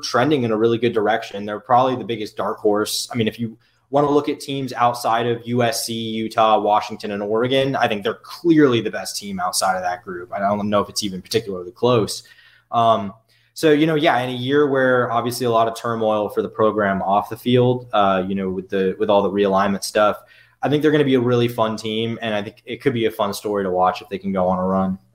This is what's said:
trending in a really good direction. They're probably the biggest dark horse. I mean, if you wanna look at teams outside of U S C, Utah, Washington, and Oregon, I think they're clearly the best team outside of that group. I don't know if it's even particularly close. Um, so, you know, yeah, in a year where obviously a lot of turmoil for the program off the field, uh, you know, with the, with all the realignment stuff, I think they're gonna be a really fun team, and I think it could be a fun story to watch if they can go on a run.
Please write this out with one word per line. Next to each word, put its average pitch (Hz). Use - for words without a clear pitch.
trending 131
in 113
a 110
really 117
good 117
direction. 104
They're 104
probably 127
the 107
biggest 104
dark 98
horse. 104
I 131
mean, 110
if 107
you 110
wanna 143
look 147
at 143
teams 135
outside 120
of 117
U 120
S 113
C, 117
Utah, 110
Washington, 107
and 101
Oregon, 127
I 117
think 104
they're -
clearly 147
the 104
best 95
team 101
outside 92
of 92
that 180
group. 180
I 101
don't 101
know 104
if 98
it's -
even 92
particularly 92
close. 120
Um, 110
so, 160
you 147
know, 160
yeah, 147
in 127
a 123
year 139
where 127
obviously 120
a 120
lot 113
of 131
turmoil 110
for 110
the 98
program 101
off 101
the 113
field, 123
uh, 98
you 98
know, 95
with 92
the, 95
with 104
all 101
the 95
realignment 98
stuff, 104
I 135
think 143
they're 151
gonna 151
be 131
a 127
really 120
fun 110
team, 113
and 113
I 104
think -
it 120
could 131
be 113
a 107
fun 101
story 101
to 92
watch 90
if -
they 98
can 98
go 92
on 92
a 92
run. 95